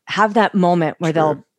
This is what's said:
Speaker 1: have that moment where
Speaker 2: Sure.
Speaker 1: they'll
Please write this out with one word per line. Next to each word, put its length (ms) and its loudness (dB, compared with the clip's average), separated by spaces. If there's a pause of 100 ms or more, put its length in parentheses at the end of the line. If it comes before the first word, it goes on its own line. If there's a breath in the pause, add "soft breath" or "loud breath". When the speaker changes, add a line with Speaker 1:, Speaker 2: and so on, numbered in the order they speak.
Speaker 1:
have 260 0
that 220 0
moment 440 0
where 140 -2
Speaker 2:
Sure. 220 0
Speaker 1:
they'll 80 -16 (160)